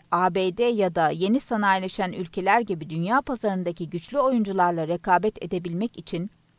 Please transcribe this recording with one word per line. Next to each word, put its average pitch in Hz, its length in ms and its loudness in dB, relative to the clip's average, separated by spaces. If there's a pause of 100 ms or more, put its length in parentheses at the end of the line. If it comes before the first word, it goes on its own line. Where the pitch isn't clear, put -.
(100)
A 175 240 2
B 185 220 0
D 240 80 0
ya 208 300 2
da 160 160 4
yeni 185 300 0
sanayileşen 190 720 0
ülkeler 190 480 0
gibi 175 300 -6
dünya 185 320 0
pazarındaki 185 680 -4
güçlü 175 280 -6
oyuncularla 196 720 2
rekabet 175 540 0
edebilmek 175 560 -4
için 175 320 -8 (280)